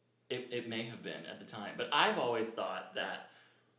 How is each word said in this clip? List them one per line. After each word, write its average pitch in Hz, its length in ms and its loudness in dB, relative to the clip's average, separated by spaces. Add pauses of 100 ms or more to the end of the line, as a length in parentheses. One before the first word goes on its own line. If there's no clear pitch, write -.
(300)
it, 123 200 -4
it 120 180 -2
may 113 160 -2
have 113 180 -8
been 80 240 -8
at 104 120 -10
the 104 60 -14
time, 104 320 -8
but 160 160 -2
I've 180 260 8
always 117 300 4
thought 95 460 -4
that, 95 340 -4 (500)